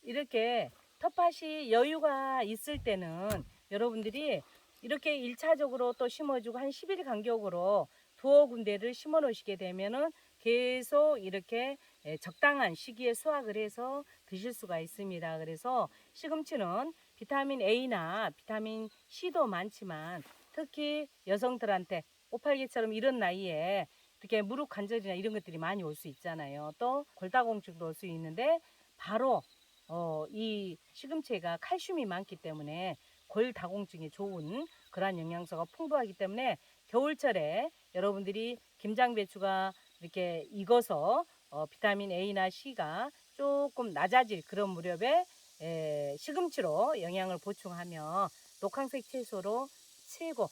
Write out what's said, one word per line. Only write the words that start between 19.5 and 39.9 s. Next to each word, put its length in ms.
특히 540
여성들한테 760
오팔계처럼 600
이런 260
나이에 680
이렇게 200
무릎 280
관절이나 440
이런 200
것들이 240
많이 260
올 120
수 120
있잖아요. 680
또 280
골다공증도 680
올 80
수 120
있는데 540
바로, 440
어, 420
이 480
시금치가 680
칼슘이 440
많기 300
때문에 640
골다공증에 840
좋은 560
그러한 280
영양소가 540
풍부하기 400
때문에 440
겨울철에 840
여러분들이 640
김장배추가 920